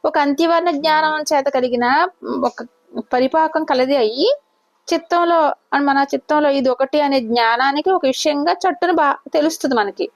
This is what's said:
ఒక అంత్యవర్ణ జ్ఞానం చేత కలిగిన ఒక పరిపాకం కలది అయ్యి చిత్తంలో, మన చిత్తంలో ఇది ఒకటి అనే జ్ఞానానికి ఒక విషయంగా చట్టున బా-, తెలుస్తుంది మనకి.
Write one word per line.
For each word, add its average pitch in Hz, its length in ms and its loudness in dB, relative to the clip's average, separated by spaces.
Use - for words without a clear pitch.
ఒక 311 120 -2
అంత్యవర్ణ 330 520 2
జ్ఞానం 311 520 0
చేత 294 240 0
కలిగిన 247 400 -2
ఒక 240 220 -4
పరిపాకం 311 500 0
కలది 269 340 0
అయ్యి 254 320 0
చిత్తంలో, 339 520 0
మన 277 340 2
చిత్తంలో 294 360 0
ఇది 269 200 0
ఒకటి 269 320 0
అనే 277 200 2
జ్ఞానానికి 240 680 0
ఒక 370 160 0
విషయంగా 294 480 0
చట్టున 359 380 -2
బా-, 311 280 0
తెలుస్తుంది 302 420 0
మనకి. 202 400 -4